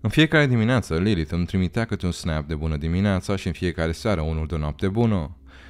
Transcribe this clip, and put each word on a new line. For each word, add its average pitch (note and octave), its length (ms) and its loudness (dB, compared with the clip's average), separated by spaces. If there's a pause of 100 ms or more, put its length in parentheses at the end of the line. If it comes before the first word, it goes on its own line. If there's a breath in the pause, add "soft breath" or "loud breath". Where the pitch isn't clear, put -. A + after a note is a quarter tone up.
În A2 100 -2
fiecare D3+ 360 4
dimineață, A#2 500 2
Lilith E2+ 360 2
îmi F2 140 0
trimitea F#2+ 380 0
câte G2 220 -4
un F2 60 0
snap D#2 340 -4
de D#2+ 80 -4
bună D#2 220 -2
dimineața F#2 600 0
și - 100 -6
în F2+ 60 -2
fiecare E2 400 -2
seară F#2+ 280 -2
unul D#2 260 -2
de D#2+ 100 -4
noapte D2+ 320 -2
bună. G2 480 0 (340 loud breath)